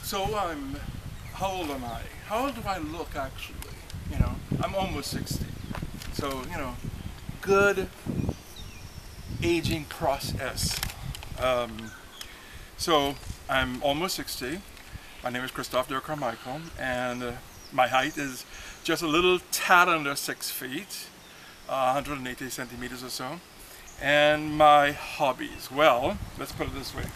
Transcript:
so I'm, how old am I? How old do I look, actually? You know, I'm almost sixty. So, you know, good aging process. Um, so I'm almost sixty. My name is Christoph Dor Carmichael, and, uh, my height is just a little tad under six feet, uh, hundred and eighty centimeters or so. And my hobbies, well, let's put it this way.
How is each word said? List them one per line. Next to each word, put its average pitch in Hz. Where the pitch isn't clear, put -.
so 202
I'm, 151
how 190
old 180
am 131
I? 117
How 226
old 277
do 233
I 190
look, 156
actually? -
You -
know, -
I'm 190
almost -
sixty. -
So, 135
you 165
know, 131
good 196
aging 160
process. 139
Um, 120
so 143
I'm 127
almost 151
sixty. 143
My 123
name 127
is 127
Christoph 127
Dor 135
Carmichael, 135
and, 123
uh, 120
my 127
height 131
is 135
just 160
a 165
little 175
tad 180
under 147
six -
feet, -
uh, 131
hundred 139
and 127
eighty 123
centimeters 123
or 127
so. 131
And 151
my 147
hobbies, -
well, 143
let's 135
put -
it 131
this 135
way. 127